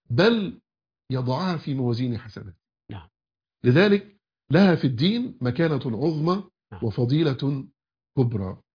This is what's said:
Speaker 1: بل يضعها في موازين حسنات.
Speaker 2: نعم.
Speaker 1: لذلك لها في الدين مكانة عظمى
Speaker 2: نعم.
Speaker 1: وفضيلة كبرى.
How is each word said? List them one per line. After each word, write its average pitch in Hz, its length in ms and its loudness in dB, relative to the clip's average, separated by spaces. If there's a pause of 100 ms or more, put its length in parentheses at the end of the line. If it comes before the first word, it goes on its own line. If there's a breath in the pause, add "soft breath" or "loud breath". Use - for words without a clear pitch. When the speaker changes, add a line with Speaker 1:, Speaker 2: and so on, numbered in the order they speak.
(100)
Speaker 1:
بل 196 500 2 (520)
يضعها 131 440 -2
في 147 180 -6
موازين 123 440 -2
حسنات. 101 360 -16 (360)
Speaker 2:
نعم. 101 180 -16 (560)
Speaker 1:
لذلك 196 520 4 (340)
لها 175 240 6
في 151 120 -2
الدين 190 540 -2
مكانة 147 340 0
عظمى 151 720 -2 (280)
Speaker 2:
نعم. 104 120 -8
Speaker 1:
وفضيلة 135 800 0 (540)
كبرى. 110 400 -2 (160)